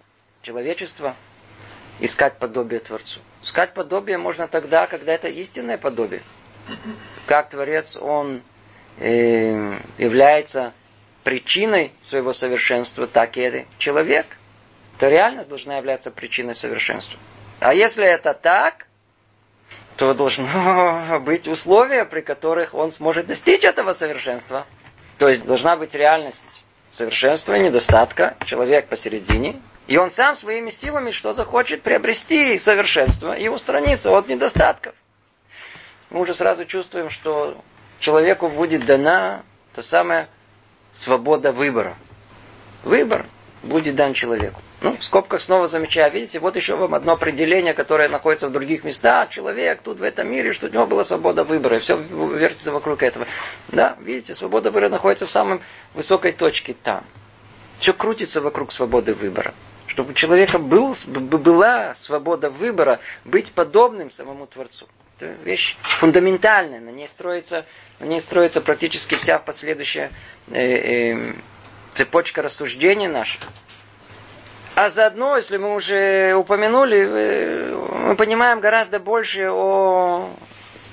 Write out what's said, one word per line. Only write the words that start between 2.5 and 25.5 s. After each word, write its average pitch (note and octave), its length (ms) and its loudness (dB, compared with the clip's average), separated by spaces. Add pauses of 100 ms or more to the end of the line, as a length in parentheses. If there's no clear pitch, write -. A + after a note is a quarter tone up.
Творцу. - 400 -14 (200)
Искать - 320 -2
подобие F#3+ 440 -6
можно E3+ 320 -6
тогда, D#3+ 380 2
когда D#3+ 260 -4
это E3 160 -4
истинное G#3 480 -10
подобие. A2+ 440 -6 (1040)
Как D3 220 2
Творец, D3 460 -6
он, C#3+ 460 -4 (580)
э, A2+ 800 0 (200)
является C3 760 2 (500)
причиной E3+ 800 0
своего C3 320 -4
совершенства, B2 760 -2
так A#2 300 0
и B2 280 -4 (120)
человек. D3 480 0 (720)
То C3+ 80 2
реальность F#3+ 400 4
должна C#3 300 -12
являться C3 340 -6
причиной A#2+ 440 -8
совершенства. A2+ 640 -6 (420)
А C3 140 4
если A3 320 2
это E3 280 4
так, G#3 540 0 (1120)
то C3+ 160 4
должно E3 1040 0
<laughs> C3 60 -8
быть D#3 220 -2
условия, G#3 580 4
при D#3 160 -6
которых D#3+ 520 -2
он D#3 180 -2
сможет D#3+ 360 -2
достичь F4+ 360 4
этого G3 300 0
совершенства. C3+ 720 -6 (520)
То C#3+ 100 6
есть A#2+ 180 4
должна C3 320 2